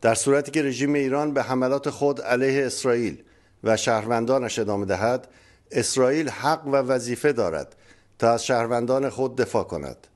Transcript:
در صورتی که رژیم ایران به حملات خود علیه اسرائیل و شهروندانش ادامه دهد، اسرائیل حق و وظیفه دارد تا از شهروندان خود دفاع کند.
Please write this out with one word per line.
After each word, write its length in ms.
در 140
صورتی 360
که 120
رژیم 300
ایران 420
به 80
حملات 480
خود 300
علیه 460
اسرائیل 560
و 120
شهروندانش 840
ادامه 280
دهد، 420
اسرائیل 580
حق 380
و 100
وظیفه 560
دارد 440
تا 140
از 140
شهروندان 640
خود 280
دفاع 280
کند. 520